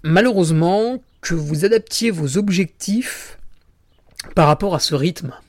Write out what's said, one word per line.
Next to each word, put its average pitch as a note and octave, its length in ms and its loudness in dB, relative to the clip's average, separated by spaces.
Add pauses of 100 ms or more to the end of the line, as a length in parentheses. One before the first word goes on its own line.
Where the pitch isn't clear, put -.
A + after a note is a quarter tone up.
malheureusement F#3+ 960 2 (200)
que F3 140 -4
vous D#3 300 -2
adaptiez A3+ 460 2
vos D#3 260 -2
objectifs G3+ 1000 -2 (960)
par D#3 120 6
rapport E3+ 280 0
à C#3+ 40 -2
ce - 160 -2
rythme. D3+ 380 -4 (160)